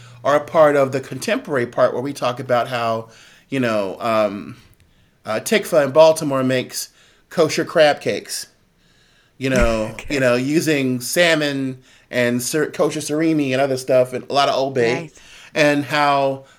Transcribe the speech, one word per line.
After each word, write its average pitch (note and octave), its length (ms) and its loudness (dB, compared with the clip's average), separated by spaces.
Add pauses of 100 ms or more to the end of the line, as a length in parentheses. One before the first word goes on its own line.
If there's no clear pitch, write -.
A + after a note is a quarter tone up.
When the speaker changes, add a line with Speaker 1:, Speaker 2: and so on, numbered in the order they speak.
(240)
Speaker 1:
are C#3+ 120 4
a D3 80 0
part D3+ 320 4
of C3+ 160 2
the C3+ 80 -4
contemporary C3+ 680 -4
part B2 260 0
where B2 100 -6
we C#3+ 120 -6
talk B2+ 260 -6
about A#2+ 280 -2
how, A2+ 400 -4 (420)
you C3+ 100 -4
know, G#2 400 -2
um, G#2+ 560 -2 (680)
uh, A2 140 -4
Tikva F3+ 440 0
in C3+ 80 -2
Baltimore D#3 500 4
makes B2+ 460 -4 (400)
kosher D#3 380 0
crab D3+ 340 4
cakes, - 460 -6 (920)
you C3 120 -4
know, A2+ 400 2
Speaker 2:
<laughs> - 20 -14
Okay. - 220 -8
Speaker 1:
you C3+ 60 0
know, B2 160 4
using C3+ 680 0
salmon C#3+ 800 0 (280)
and B2 320 0
sur-, D#3 280 -2
kosher D3+ 300 -2
surimi D3+ 520 0
and C3 80 0
other C3+ 160 0
stuff B2+ 380 2
and A#2+ 140 -10
a - 40 -6
lot C#3 160 2
of C3+ 60 0
Old C3+ 200 -2
Bay. A#2+ 280 2
Speaker 2:
Right. D#3 100 -14 (400)
Speaker 1:
And D3 320 2
how C#3 600 0 (140)